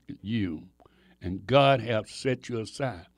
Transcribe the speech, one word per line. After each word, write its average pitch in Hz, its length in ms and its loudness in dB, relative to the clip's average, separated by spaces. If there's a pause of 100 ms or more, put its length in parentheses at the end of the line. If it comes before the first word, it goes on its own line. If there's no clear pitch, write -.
(200)
you 95 440 -2 (600)
and 95 220 -6
God 139 360 6
have 110 280 -2
set 127 400 -4
you 117 120 -4
aside. 107 440 -8 (120)